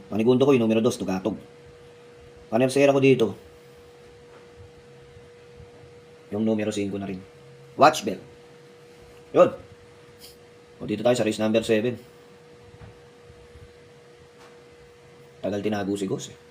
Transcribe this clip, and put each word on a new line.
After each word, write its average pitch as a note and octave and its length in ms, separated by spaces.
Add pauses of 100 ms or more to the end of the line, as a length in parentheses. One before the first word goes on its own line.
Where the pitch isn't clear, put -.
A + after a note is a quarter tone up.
Panigundo B2 400
ko C#3+ 80
yung A#2+ 80
numero A2+ 160
dos, A2+ 240
Tugatog. F#2+ 320 (1200)
Panersera C3+ 400
ko C3+ 80
dito. A#2 320 (3000)
Yung G#2+ 160
numero G#2+ 240
singko G2+ 320
na F#2+ 80
rin. F#2+ 80 (560)
Watch - 320
Bell. - 160 (1120)
Yun. D#3+ 160 (1300)
O, - 80
dito G#2 160
tayo B2 160
sa A2 80
race G#2+ 160
number A2 240
seven. A2+ 320 (3500)
Tagal G2+ 240
tinago G2+ 320
si G2 80
Gus G2 240
eh. - 80 (140)